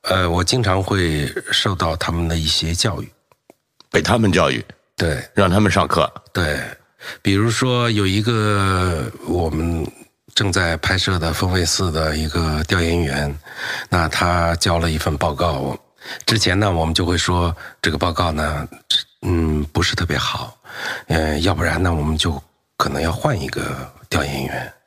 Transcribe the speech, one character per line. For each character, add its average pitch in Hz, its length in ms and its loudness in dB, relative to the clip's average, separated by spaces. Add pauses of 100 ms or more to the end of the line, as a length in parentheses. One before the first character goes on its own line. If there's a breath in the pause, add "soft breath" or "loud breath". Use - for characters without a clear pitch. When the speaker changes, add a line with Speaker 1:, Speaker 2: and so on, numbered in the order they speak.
Speaker 1:
呃， 90 280 2
我 85 140 2
经 127 180 2
常 95 220 2
会 80 480 0 (200)
受 - 220 0
到 82 220 0
他 - 160 -4
们 85 160 0
的 82 80 0
一 80 100 -2
些 80 280 0
教 101 280 -2
育。 - 80 -10 (800)
Speaker 2:
被 95 120 2
他 90 160 2
们 107 140 4
教 80 200 4
育？ 58 120 -4 (340)
Speaker 1:
对。 76 260 -2 (100)
Speaker 2:
让 95 160 4
他 95 100 4
们 101 120 4
上 85 160 4
课？ - 240 2 (220)
Speaker 1:
对。 76 260 -2 (640 loud breath)
比 98 120 2
如 107 160 4
说 123 400 2
有 104 160 2
一 98 160 2
个 98 880 2 (160)
我 82 240 0
们 80 400 -2 (460)
正 101 160 0
在 87 260 0
拍 95 200 0
摄 98 200 0
的 80 140 0
分 90 180 0
位 90 140 2
四 90 300 0
的 78 240 -2
一 78 100 -2
个 78 380 -2
调 92 160 0
研 85 180 2
员， 71 340 -2 (540 loud breath)
那 85 220 2
他 85 460 2
交 85 240 0
了 85 120 0
一 80 60 -2
份 80 200 -2
报 85 160 0
告， 69 440 -2 (480 loud breath)
之 110 120 2
前 95 220 2
呢， 104 100 4
我 82 160 2
们 80 80 0
就 85 120 2
会 87 120 2
说 87 380 2 (260 loud breath)
这 82 80 0
个 76 80 -2
报 85 140 2
告 80 220 0
呢， 76 340 -2 (540)
嗯， 80 500 2
不 82 100 0
是 - 140 0
特 95 100 0
别 73 120 -2
好， - 400 -6 (500 loud breath)
呃， 78 320 0
要 90 140 2
不 87 100 0
然 82 180 0
呢， 90 120 2
我 76 80 0
们 76 160 0
就 76 240 -2 (360)
可 - 100 0
能 69 140 -2
要 82 100 0
换 - 280 0
一 69 100 -6
个 67 420 -6 (180)
调 73 140 0
研 69 220 -4
员。 - 280 -8 (140)